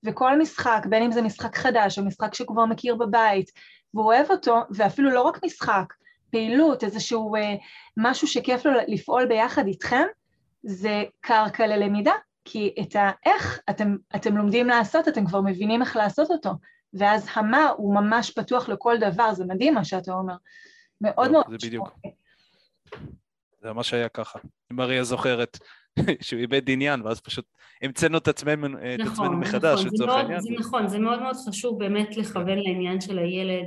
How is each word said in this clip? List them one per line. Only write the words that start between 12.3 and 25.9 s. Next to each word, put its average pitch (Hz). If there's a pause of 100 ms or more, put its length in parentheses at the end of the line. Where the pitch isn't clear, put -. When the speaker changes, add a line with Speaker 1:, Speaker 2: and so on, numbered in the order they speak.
Speaker 1:
כי 208
את -
האיך 202 (100)
אתם, 202 (200)
אתם 202
לומדים 214
לעשות, 247
אתם 233
כבר 196
מבינים 202
איך 254
לעשות 233
אותו, 320 (440)
ואז 202
המה 233
הוא 208
ממש 214
פתוח 247
לכל 233
דבר, 214
זה 185
מדהים 202
מה 208
שאתה 185
אומר, 185 (680)
מאוד 214
Speaker 2:
לא, 262
Speaker 1:
מאוד 311
Speaker 2:
זה 113
בדיוק. 113
Speaker 1:
משמעותי. - (1400)
Speaker 2:
זה 110
מה 117
שהיה 120
ככה, - (340)
אם 123
מריה 127
זוכרת, 120 (380)